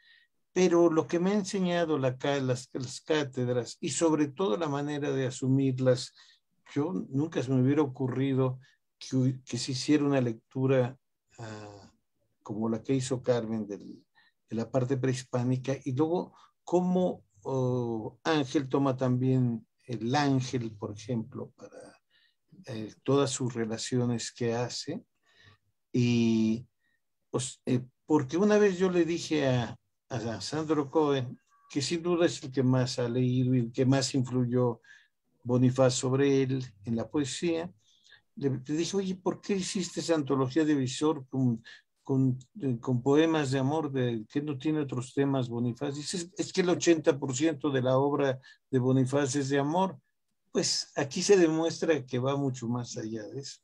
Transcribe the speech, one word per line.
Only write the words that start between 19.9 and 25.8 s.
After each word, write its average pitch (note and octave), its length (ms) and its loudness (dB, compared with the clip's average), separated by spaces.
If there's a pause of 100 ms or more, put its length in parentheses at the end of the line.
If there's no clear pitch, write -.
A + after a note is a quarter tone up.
ángel, B2+ 600 0
por G#2 140 -10
ejemplo, A2 640 -8
para, - 440 -20 (680)
eh, A2 260 -8 (100)
todas C#3 280 2
sus B2 240 -4
relaciones A#2 760 -2
que A#2 220 -2
hace. B2 500 -6 (880)